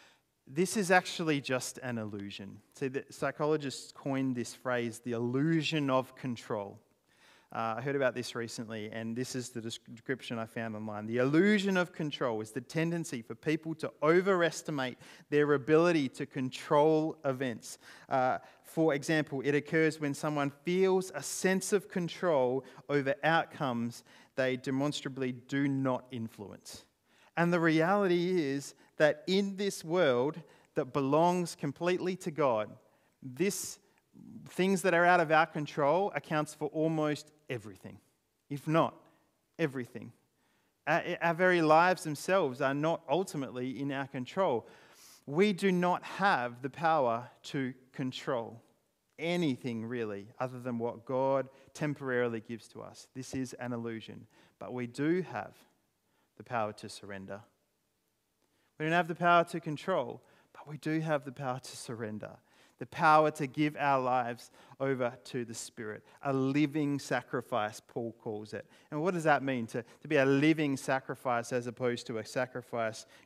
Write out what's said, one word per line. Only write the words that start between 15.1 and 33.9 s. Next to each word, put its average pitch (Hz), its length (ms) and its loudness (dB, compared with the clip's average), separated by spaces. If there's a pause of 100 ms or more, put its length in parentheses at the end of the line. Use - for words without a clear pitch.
their 147 240 6
ability 156 560 4
to - 160 -8
control 156 1000 2
events. 131 540 -4 (300)
Uh, 127 300 2 (240)
for 160 320 2
example, 143 460 0
it 139 160 2
occurs 156 420 2
when 143 160 -2
someone 147 360 -2 (140)
feels 185 480 2
a 139 120 -8
sense - 480 0
of 196 160 2
control 143 760 0 (240)
over 139 360 0
outcomes 127 800 0 (320)
they 131 200 2
demonstrably 135 760 -2
do 139 340 -2
not 135 460 0
influence." 107 720 -12 (520)
And 170 160 4
the 175 60 4
reality 175 800 4
is 139 360 -2 (200)
that 151 300 4
in 196 300 0
this 196 260 -4
world 156 580 2 (340)
that 131 180 -2
belongs 160 640 2
completely 175 580 -2
to 180 160 -8
God, 117 480 0 (420)
this, 143 600 -4 (640)